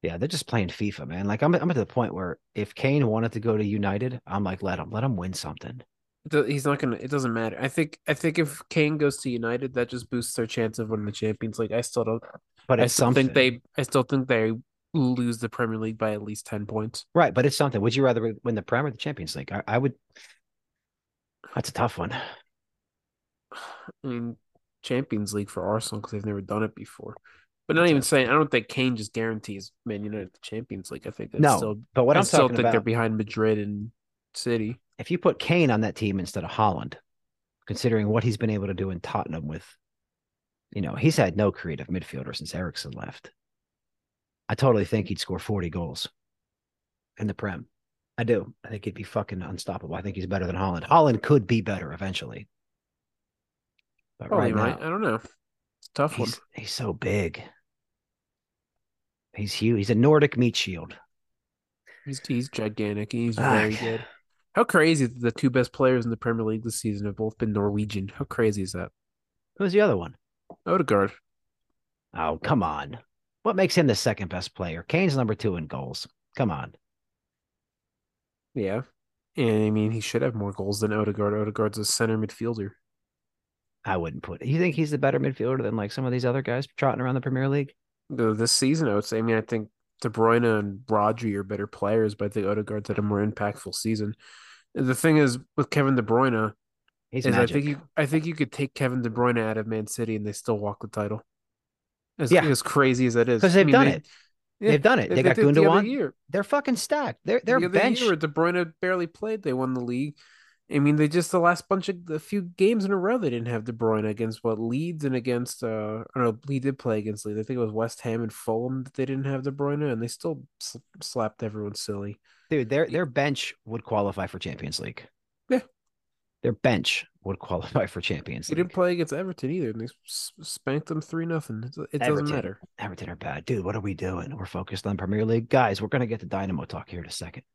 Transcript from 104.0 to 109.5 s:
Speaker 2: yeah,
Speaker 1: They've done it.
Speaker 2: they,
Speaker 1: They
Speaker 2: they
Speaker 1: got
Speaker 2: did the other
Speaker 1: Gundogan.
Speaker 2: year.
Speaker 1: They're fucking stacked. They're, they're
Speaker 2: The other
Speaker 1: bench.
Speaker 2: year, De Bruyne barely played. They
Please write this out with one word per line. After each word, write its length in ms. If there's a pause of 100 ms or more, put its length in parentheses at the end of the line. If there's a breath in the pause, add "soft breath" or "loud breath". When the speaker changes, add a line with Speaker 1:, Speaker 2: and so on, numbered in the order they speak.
Speaker 2:
yeah, 120
Speaker 1:
They've 100
done 180
it. 100
Speaker 2:
they, 60
Speaker 1:
They 60
Speaker 2:
they 80
Speaker 1:
got 60
Speaker 2:
did 200
the 140
other 120
Speaker 1:
Gundogan. 80
Speaker 2:
year. 240 (160)
Speaker 1:
They're 140
fucking 320
stacked. 480
They're, 200
they're 160
Speaker 2:
The 80
other 120
Speaker 1:
bench. 220
Speaker 2:
year, 140
De 120
Bruyne 540
barely 260
played. 360
They 100